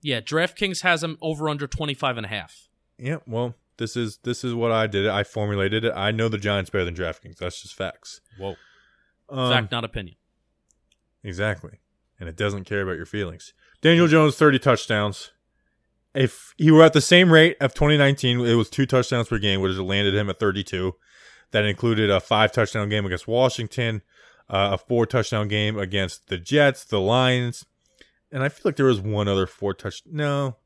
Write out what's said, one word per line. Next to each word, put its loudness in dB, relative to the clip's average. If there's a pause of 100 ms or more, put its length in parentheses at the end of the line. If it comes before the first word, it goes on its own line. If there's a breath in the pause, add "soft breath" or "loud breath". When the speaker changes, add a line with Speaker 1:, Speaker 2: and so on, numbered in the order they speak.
Speaker 1:
Yeah, -6
DraftKings -4
has 0
him -8
over -4
under -6
twenty-five -6
and -10
a -12
half. -12 (320)
Speaker 2:
Yeah, -8
well, -6 (220)
this -8
is, -6
this -8
is -6
what -2
I 0
did. -2
I -2
formulated -4
it. -2
I -4
know -2
the -4
Giants -4
better -2
than -8
DraftKings. -10
That's -10
just -20
facts. -14 (160)
Speaker 1:
Whoa. -10 (760 soft breath)
Speaker 2:
Um, -4
Speaker 1:
Fact, 0
not -6
opinion. -12 (1080)
Speaker 2:
Exactly. -6 (400)
And -12
it -14
doesn't -4
care -4
about -6
your -12
feelings. -10 (280 soft breath)
Daniel 6
Jones, 4
thirty 4
touchdowns. -2 (840)
If -4
he 6
were 12
at 8
the 6
same 6
rate 8
of -2
twenty 2
nineteen, 2
it 4
was 2
two 0
touchdowns 0
per -2
game, 0
which 0
landed 0
him 0
at -8
thirty-two. -2 (560 soft breath)
That 0
included 0
a 2
five 2
touchdown -2
game -2
against -6
Washington, -2 (480 soft breath)
uh, 0
a -2
four 0
touchdown -2
game -2
against -6
the -6
Jets, 0
the -2
Lions. 0 (640 soft breath)
And -6
I -2
feel -12
like 0
there 2
was 4
one -2
other 2
four -6
touch-, -12
no, -4